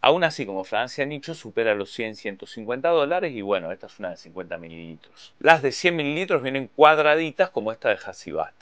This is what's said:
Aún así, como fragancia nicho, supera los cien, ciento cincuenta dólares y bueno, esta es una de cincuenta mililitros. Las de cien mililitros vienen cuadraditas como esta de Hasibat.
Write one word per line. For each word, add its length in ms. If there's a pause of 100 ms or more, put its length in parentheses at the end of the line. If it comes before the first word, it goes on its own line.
Aún 200
así, 240
como 160
fragancia 420
nicho, 300
supera 400
los 160
cien, 240
ciento 320
cincuenta 420
dólares 440
y 100
bueno, 280
esta 140
es 140
una 100
de 80
cincuenta 400
mililitros. 800
Las 240
de 100
cien 240
mililitros 460
vienen 340
cuadraditas 760
como 200
esta 180
de 140
Hasibat. 580